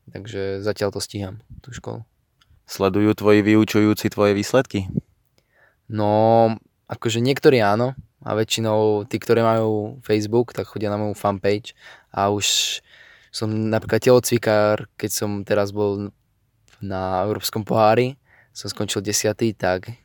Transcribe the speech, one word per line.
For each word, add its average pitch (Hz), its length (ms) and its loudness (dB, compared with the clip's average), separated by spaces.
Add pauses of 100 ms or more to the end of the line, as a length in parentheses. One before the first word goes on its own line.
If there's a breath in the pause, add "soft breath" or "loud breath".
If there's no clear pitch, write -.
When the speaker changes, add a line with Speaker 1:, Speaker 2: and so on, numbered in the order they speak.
(140)
Speaker 1:
takže 98 480 -8
zatiaľ 101 320 -2
to 101 80 -8
stíham, 101 400 -10 (240)
tú 120 80 -18
školu. 113 320 -12 (640)
Speaker 2:
Sledujú 101 480 2
tvoji 104 240 6
vyučujúci 107 720 2
tvoje 104 240 2
výsledky? 104 520 -2 (1000)
Speaker 1:
No, 110 640 4 (360)
akože 113 320 -4
niektorí 131 400 4
áno, 113 360 2 (300)
a 107 60 -4
väčšinou 107 720 0
tí, 107 180 -6
ktorí 113 160 0
majú 113 640 0
Facebook, 107 480 0
tak - 160 -6
chodia 104 220 -6
na 104 80 -2
moju 104 160 -4
fanpage 101 640 -4 (320 loud breath)
a 101 240 0
už - 460 -2 (500 soft breath)
som - 180 -6
napríklad 110 540 -2
telocvikár, 110 960 2
keď 107 140 -4
som 101 340 -6
teraz 101 240 0
bol 101 400 -4 (720)
na 95 400 -4
Európskom 107 400 -4
pohári, 117 560 2 (320 soft breath)
som - 160 -14
skončil 104 320 -6
desiatý, 107 560 -2
tak 92 500 -4